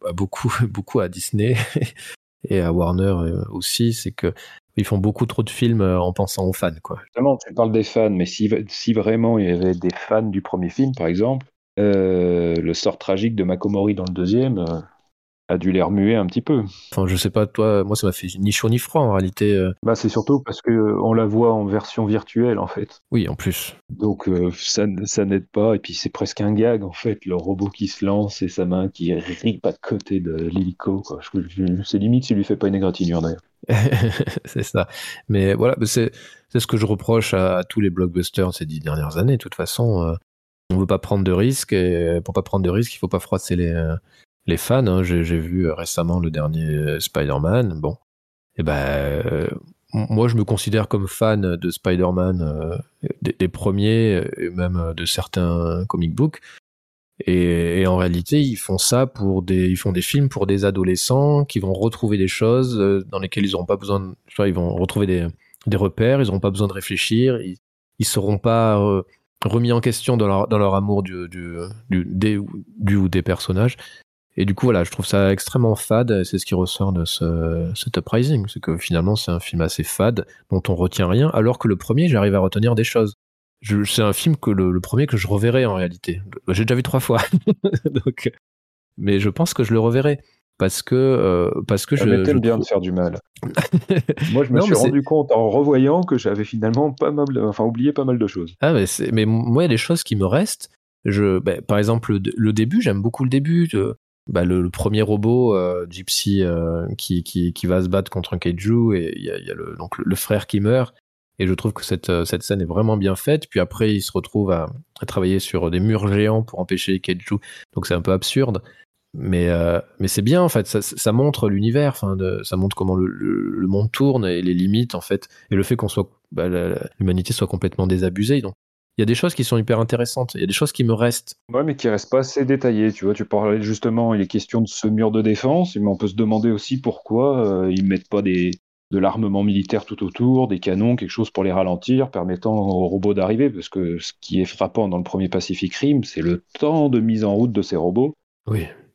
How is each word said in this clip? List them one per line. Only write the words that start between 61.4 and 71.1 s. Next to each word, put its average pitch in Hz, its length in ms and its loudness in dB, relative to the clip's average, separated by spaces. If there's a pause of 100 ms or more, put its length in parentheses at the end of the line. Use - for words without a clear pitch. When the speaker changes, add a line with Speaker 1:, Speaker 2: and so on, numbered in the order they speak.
Speaker 1:
qui 139 160 -4
vont 95 140 0
retrouver 107 440 0
des 95 120 2
choses, 120 500 0
euh, 98 300 2
dans 98 100 -6
lesquelles 95 260 -2
ils 95 100 -2
auront 90 100 -4
pas 98 100 0
besoin 98 240 -2
de, 92 160 -8 (120)
tu - 100 -20
vois, 104 100 2
ils 92 60 2
vont 87 200 -2
retrouver 95 320 0
des, 90 220 0 (400)
des 101 80 2
repères, 113 460 2
ils 113 80 2
auront 95 100 0
pas 101 100 0
besoin 98 200 0
de 95 40 -8
réfléchir, 110 680 0
ils, 92 160 -10 (420)
ils 107 60 0
seront 101 320 0
pas, 113 420 4
euh, 101 220 2 (420)
remis 120 300 2
en 117 80 2
question 123 340 0
dans 110 120 2
leur, 98 200 2
dans 107 100 2
leur 98 180 2
amour 101 280 2
du, 90 240 -10